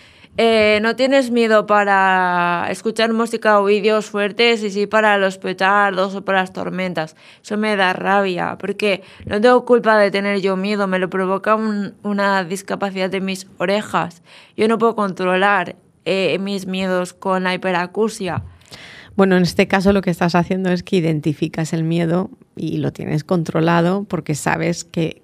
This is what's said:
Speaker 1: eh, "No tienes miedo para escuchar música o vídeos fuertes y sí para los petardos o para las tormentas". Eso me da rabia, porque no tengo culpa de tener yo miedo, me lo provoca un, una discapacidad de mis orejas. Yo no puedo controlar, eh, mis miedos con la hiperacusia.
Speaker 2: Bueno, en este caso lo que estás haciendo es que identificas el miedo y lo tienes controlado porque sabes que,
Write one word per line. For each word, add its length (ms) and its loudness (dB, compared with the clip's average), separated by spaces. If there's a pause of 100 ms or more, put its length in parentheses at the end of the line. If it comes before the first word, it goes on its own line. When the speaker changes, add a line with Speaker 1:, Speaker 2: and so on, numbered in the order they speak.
(360)
Speaker 1:
eh, 440 4
"No 160 0
tienes 360 2
miedo 340 4
para 1040 2
escuchar 420 -2
música 480 2
o 40 2
vídeos 420 2
fuertes 560 0
y 80 -4
sí 160 -2
para 320 2
los 200 0
petardos 760 0
o 100 -10
para 160 0
las 120 -4
tormentas". 640 -6 (260)
Eso 140 -8
me 200 0
da 160 2
rabia, 680 -2
porque 440 -4 (240)
no 140 -4
tengo 240 6
culpa 340 4
de 140 4
tener 280 -2
yo 160 0
miedo, 300 -2
me 140 0
lo 100 -2
provoca 460 0
un, 380 -4 (100)
una 400 0
discapacidad 680 -6
de 100 -4
mis 280 -6 (100)
orejas. 640 -4 (340)
Yo 120 0
no 100 0
puedo 160 0
controlar, 800 0 (300)
eh, 340 0
mis 280 -6
miedos 460 -4
con 300 -2
la 120 -2
hiperacusia. 880 -4 (720)
Speaker 2:
Bueno, 200 4
en 60 4
este 240 2
caso 260 2
lo 80 2
que 100 -2
estás 240 0
haciendo 360 0
es 120 -2
que 140 -2
identificas 760 -2
el 100 -2
miedo 460 0 (260)
y 220 -6
lo 140 -2
tienes 320 -4
controlado 800 0
porque 300 -6
sabes 500 -4
que, 400 -6